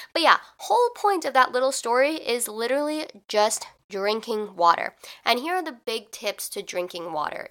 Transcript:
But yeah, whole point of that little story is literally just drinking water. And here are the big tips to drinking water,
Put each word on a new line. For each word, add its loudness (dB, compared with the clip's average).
But 0
yeah, 8
whole 2
point 0
of -4
that 4
little 0
story 0
is -4
literally -2
just 0
drinking -4
water. 4
And 2
here -2
are -2
the -8
big -8
tips -8
to -10
drinking -8
water, -6